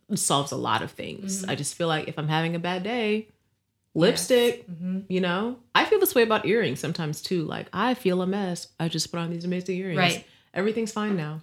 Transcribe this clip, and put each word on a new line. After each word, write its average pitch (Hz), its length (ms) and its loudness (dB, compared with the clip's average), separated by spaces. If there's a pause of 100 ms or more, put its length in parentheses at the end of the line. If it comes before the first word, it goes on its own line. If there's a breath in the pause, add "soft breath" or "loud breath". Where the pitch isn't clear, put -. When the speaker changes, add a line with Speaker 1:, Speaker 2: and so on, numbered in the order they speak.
(160)
Speaker 1:
solves 139 340 2
a 131 60 -4
lot 117 260 0
of - 80 -6
things. 190 520 -8
Speaker 2:
Mm-hmm. - 80 -4
Speaker 1:
I 135 40 -2
just 143 220 -6
feel 170 100 -2
like 156 220 0
if 165 100 -8
I'm 151 80 -2
having 165 300 0
a - 20 -4
bad 180 240 -4
day, 214 340 -2
Speaker 2:
Yes. 220 120 -6 (680)
Speaker 1:
lipstick, 240 720 4
Speaker 2:
Mm-hmm. 180 400 -4
Speaker 1:
you 185 120 0
know? 196 380 0 (140)
I 262 120 6
feel 403 160 4
this - 160 2
way 240 80 8
about 220 200 2
earrings 175 360 2
sometimes 156 420 -4
too. 175 220 -2
Like, - 280 -6
I 240 220 0
feel 180 280 2
a 180 40 -2
mess. 185 400 -2 (140)
I 165 80 0
just 160 240 -4
put 170 80 -4
on 170 100 -4
these 170 140 -6
amazing 180 340 -2
earrings. 185 200 -2
Speaker 2:
Right. 175 280 2 (260 soft breath)
Speaker 1:
Everything's 220 380 0
fine 208 260 -2
now. 156 260 -4